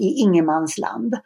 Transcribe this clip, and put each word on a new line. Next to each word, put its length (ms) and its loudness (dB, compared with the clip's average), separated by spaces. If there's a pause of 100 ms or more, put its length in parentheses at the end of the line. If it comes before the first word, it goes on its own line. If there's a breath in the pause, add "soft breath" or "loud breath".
i 40 2
ingenmansland. 1080 0 (120)